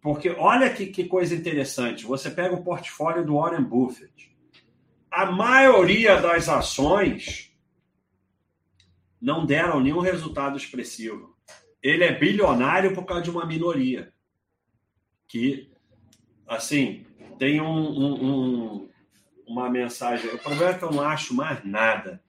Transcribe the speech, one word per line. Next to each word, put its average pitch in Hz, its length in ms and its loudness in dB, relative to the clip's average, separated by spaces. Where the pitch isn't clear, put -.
porque 151 300 -2
olha 170 420 4
que, 196 140 -6
que - 160 -6
coisa 175 320 0
interessante, 139 680 -4
você 131 280 -6
pega 180 240 -2
o 175 80 -10
portfólio 170 600 -4
do 151 120 0
Warren 160 260 0
Buffett. - 720 -4
A 185 200 0
maioria 220 880 6
das 170 300 2
ações 151 1040 0
não 151 240 0
deram 156 340 2
nenhum 143 200 2
resultado 151 580 -4
expressivo. 113 800 -12
Ele 175 240 2
é 165 80 4
bilionário 180 840 2
por 180 100 -8
causa 175 160 -4
de 170 80 -6
uma 170 160 -4
minoria. 160 680 -4
Que, 131 440 -4
assim, 117 580 -2
tem 147 240 0
um, 156 60 -4
um, 143 580 -2
um, 123 640 -2
uma 123 240 -6
mensagem. 123 640 -4
O 123 60 -10
problema 151 320 0
é 180 60 -4
que 180 60 -10
eu 160 80 -6
não 143 120 0
acho 147 320 -4
mais 139 280 -4
nada 104 640 -2